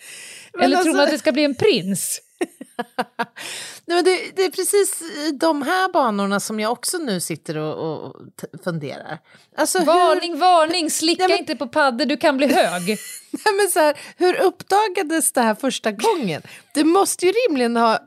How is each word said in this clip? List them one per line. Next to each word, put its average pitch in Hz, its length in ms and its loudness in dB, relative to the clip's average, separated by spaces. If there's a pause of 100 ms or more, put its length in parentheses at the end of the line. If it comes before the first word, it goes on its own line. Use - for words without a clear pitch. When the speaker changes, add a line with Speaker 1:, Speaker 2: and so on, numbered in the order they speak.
(540)
Speaker 1:
Men - 100 -4
Speaker 2:
Eller 269 120 4
tror - 20 4
Speaker 1:
alltså 330 200 2
Speaker 2:
man 285 80 4
att 311 60 2
det 302 80 0
ska 311 120 0
bli 294 120 2
en 285 120 0
prins? 196 720 0
Speaker 1:
<laughs> - 60 -20 (1500)
Nej, 339 120 0
men 349 60 2
det, 349 160 2 (160)
det 381 100 0
är 330 60 0
precis 381 500 0
i 311 300 -6
de 294 300 0
här 370 300 0
banorna 202 480 0
som 214 200 -6
jag 214 120 -2
också - 260 -6
nu 226 220 -4
sitter 156 380 -8
och, 156 480 -6
och - 100 -14 (260)
t-, - 60 -14 (160)
funderar. 147 560 -8 (380)
Alltså, 311 220 0
hur 320 60 2
Speaker 2:
Varning, 339 540 2
varning, 339 520 4
slicka 330 320 0
Speaker 1:
Ja, 370 40 4
men 381 100 4
Speaker 2:
inte 311 180 -4
på 269 120 -6
paddor, 277 380 2
du 294 120 0
kan 285 200 2
bli 269 160 2
hög. 180 340 2
Speaker 1:
<laughs> 214 100 -2 (480)
Nej, 415 120 2
men 403 100 2
så 359 120 0
här, 302 180 4 (200)
hur 359 240 2
uppdagades 370 920 0
det 254 80 2
här 220 140 2
första 226 360 -4
gången? 226 500 -2 (320)
Det 294 100 0
måste 349 420 2
ju 370 60 4
rimligen 277 460 0
ha, 233 300 2